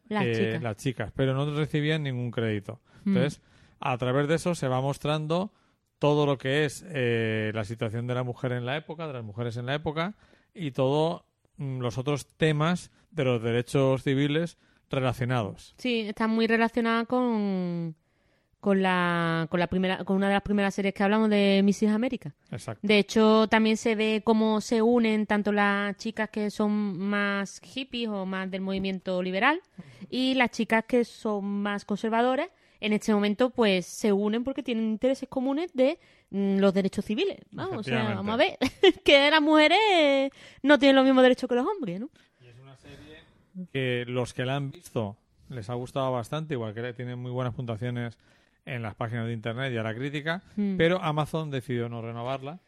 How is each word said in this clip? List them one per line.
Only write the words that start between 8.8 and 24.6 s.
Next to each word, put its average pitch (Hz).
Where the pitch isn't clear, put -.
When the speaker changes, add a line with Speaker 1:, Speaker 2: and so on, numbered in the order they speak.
Speaker 2:
de 143
las 120
mujeres 110
en 123
la 135
época, 165
y 160
todo, 151
mm, 135
los 123
otros 135
temas 156
de 151
los 123
derechos 127
civiles 147
relacionados. 123
Speaker 1:
Sí, 240
está 220
muy 226
relacionada 226
con, 190
con 196
la, 170
con 175
la 170
primera, 185
con 196
una 196
de 196
las 196
primeras 196
series 196
que -
hablamos 214
de 202
Missis 202
América. 220
Speaker 2:
Exacto. -
Speaker 1:
De 208
hecho, 220
también 220
se 226
ve 220
cómo 220